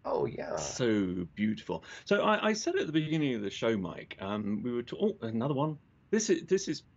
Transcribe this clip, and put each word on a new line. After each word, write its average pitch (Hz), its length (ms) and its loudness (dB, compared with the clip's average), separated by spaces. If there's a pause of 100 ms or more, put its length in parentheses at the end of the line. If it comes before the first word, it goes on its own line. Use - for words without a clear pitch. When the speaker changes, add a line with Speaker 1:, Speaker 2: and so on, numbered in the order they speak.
Speaker 1:
Oh, 147 200 0
yeah. - 300 -4
Speaker 2:
so 98 800 0
beautiful. - 480 -2 (220)
So 202 160 2
I, 214 280 4
I 220 40 4
said 339 240 0
at 285 80 0
the 156 80 -6
beginning 151 420 2
of 107 60 -2
the 98 80 -2
show, 113 260 2
Mike, 85 460 -6
um, 104 420 -2
we 123 80 -2
were 120 120 -2
to-, - 180 -8
oh, 208 200 0
another 113 320 -2
one. 147 240 0 (340)
This 214 180 2
is, 170 180 2
this 190 220 2
is 151 140 -4 (140)